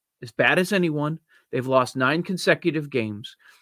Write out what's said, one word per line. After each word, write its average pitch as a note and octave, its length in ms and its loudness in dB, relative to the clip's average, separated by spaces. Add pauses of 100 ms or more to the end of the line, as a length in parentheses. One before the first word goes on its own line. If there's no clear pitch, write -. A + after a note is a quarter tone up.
(220)
as A#2+ 80 -14
bad C#3 280 2
as F#3 140 0
anyone. D#3 460 0 (320)
They've B2+ 160 -4
lost C3 300 2
nine C3+ 260 0
consecutive D#3+ 680 -2
games. G#2+ 460 -6 (240)